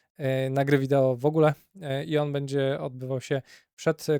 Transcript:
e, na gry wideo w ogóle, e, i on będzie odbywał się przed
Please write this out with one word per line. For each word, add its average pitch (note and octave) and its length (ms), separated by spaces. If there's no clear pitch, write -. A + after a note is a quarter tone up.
e, C3 320
na C#3 160
gry C#3 120
wideo C3+ 380
w B2 100
ogóle, D#3 280
e, C#3 220
i D#3+ 140
on D3 160
będzie C#3 460
odbywał C3 420
się C#3 200
przed - 320